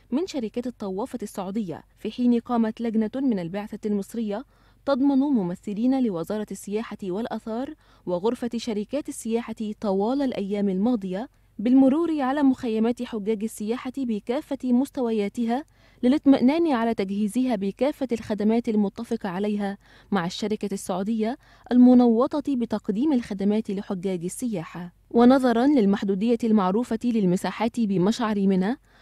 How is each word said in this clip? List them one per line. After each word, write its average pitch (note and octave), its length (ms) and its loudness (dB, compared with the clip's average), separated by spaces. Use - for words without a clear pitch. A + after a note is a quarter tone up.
من D#4+ 160 -2
شركات A#3+ 400 -6
الطوافة A3+ 560 -6
السعودية، G3 600 -6
في G#3+ 120 -6
حين A#3+ 300 2
قامت A#3 400 -2
لجنة A3 340 -2
من C4 240 0
البعثة G3 480 -8
المصرية G#3 580 -4
تضمن C#4 340 2
ممثلين A#3+ 840 0
لوزارة G#3 460 -4
السياحة G#3 520 -8
والآثار A3+ 720 -6
وغرفة A3 500 -2
شركات A3+ 520 -6
السياحة A3+ 480 -6
طوال G#3+ 420 0
الأيام G3+ 460 -2
الماضية G3 600 -2
بالمرور C4+ 600 4
على C4+ 220 0
مخيمات A#3+ 600 0
حجاج G#3+ 400 -4
السياحة A3+ 560 -6
بكافة B3+ 640 -4
مستوياتها A#3+ 1000 0
للاطمئنان C#4+ 680 4
على A#3 220 0
تجهيزها G#3 640 -2
بكافة B3 560 -2
الخدمات A3 560 0
المتفق A3 580 -2
عليها G3+ 520 -4
مع F#3 160 0
الشركة G#3 460 -4
السعودية G#3+ 680 -4
المنوطة B3 840 6
بتقديم A3+ 560 -2
الخدمات G#3+ 580 -2
لحجاج F#3+ 540 -6
السياحة. F3 680 -8
ونظرا B3 560 6
للمحدودية G#3+ 760 2
المعروفة A3 600 2
للمساحات G#3 760 0
بمشعر G3+ 680 0
منى، G3 300 2